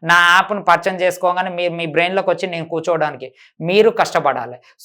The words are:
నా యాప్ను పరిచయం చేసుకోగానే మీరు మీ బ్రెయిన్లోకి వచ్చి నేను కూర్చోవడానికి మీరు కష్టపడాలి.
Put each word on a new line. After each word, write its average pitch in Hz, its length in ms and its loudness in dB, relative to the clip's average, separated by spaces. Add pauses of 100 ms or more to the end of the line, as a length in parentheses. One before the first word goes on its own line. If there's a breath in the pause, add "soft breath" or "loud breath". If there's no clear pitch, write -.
నా 165 120 4
యాప్ను 185 480 4
పరిచయం 175 380 2
చేసుకోగానే 180 480 0
మీరు 175 240 -4
మీ 170 120 -6
బ్రెయిన్లోకి 175 440 -2
వచ్చి 175 180 -4
నేను 165 180 -8
కూర్చోవడానికి 156 680 -4 (280 soft breath)
మీరు 196 280 4
కష్టపడాలి. 131 680 -2 (280 soft breath)